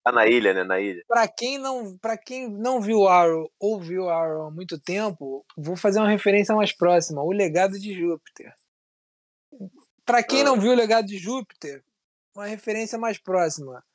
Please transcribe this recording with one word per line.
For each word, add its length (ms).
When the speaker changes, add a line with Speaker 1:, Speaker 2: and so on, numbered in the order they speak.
Speaker 1:
Tá 120
na 120
ilha, 280
né? 100
Na 160
ilha. 260
Speaker 2:
pra 220
quem 300
não, 400
pra 200
quem 320
não 320
viu 280
Arrow 500
ou 180
viu 320
Arrow 380
há 40
muito 280
tempo, 640
vou 180
fazer 240
uma 100
referência 460
mais 160
próxima. 500
O 120
Legado 440
de 160
Júpiter. 640
Pra 180
quem 180
Speaker 1:
Ah. 40
Speaker 2:
não 140
viu 120
O 40
Legado 320
de 100
Júpiter, 680
uma 120
referência 520
mais 200
próxima. 680